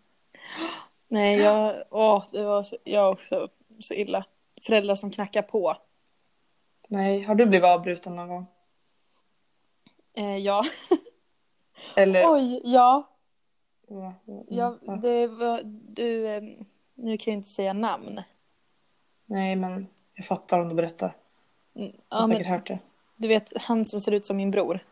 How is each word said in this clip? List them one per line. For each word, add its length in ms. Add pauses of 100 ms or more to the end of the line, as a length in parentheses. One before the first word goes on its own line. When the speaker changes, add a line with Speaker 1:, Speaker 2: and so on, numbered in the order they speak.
(1080)
Speaker 1:
Nej, 320
jag, 500
åh, 420
det 120
var 200
så, 200
jag 280
också 360 (320)
så 140
illa. 320 (400)
Föräldrar 300
som 160
knackar 300
på. 360 (1080)
Speaker 2:
Nej, 360
har 120
du 100
blivit 240
avbruten 460
någon 120
gång? 180 (1700)
Speaker 1:
Eh, 240
ja. 260 (680)
<laughs> 680
Speaker 2:
Eller 380
Speaker 1:
Oj, 300
ja. 460 (760)
Speaker 2:
Ja, 260 (120)
ja, 240
Speaker 1:
Ja, 320
Speaker 2:
ja. 140
Speaker 1:
det 320
var, 340 (280)
du, 400
ehm, 360 (280)
nu 240
kan 140
jag 80
inte 100
säga 240
namn. 480 (1040)
Speaker 2:
Nej, 300
men 320 (260)
jag 120
fattar 340
om 100
du 60
berättar. 400 (600)
Speaker 1:
Mm, 160 (180)
Speaker 2:
Jag 80
har 60
Speaker 1:
ja, 40
Speaker 2:
säkert 200
Speaker 1:
men 60
Speaker 2:
hört 140
det. 120 (360)
Speaker 1:
du 120
vet, 340
han 240
som 160
ser 100
ut 140
som 120
min 140
bror. 280 (120)